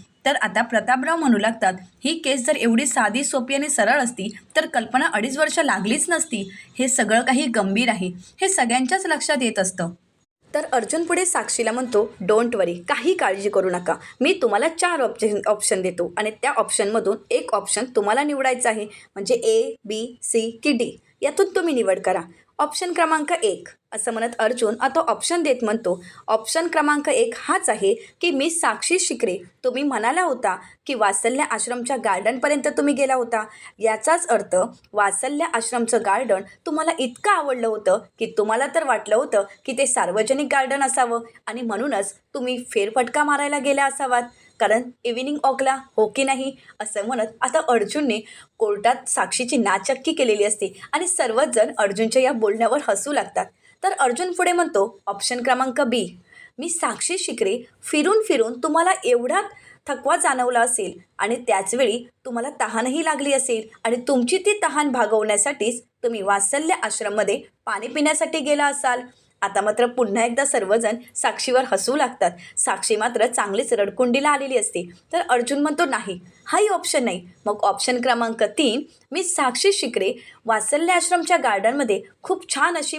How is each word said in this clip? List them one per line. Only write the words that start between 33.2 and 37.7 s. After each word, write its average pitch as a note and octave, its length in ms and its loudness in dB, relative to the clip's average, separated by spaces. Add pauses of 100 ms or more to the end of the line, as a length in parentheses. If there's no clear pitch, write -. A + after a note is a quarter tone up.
याचाच A3 480 2
अर्थ - 280 0 (380)
वात्सल्य B3+ 600 0
आश्रमचं A#3 520 0
गार्डन G3+ 360 2 (240)
तुम्हाला D#4 340 0
इतकं C4+ 320 0
आवडलं C4+ 360 0
होतं G#3+ 320 2 (200)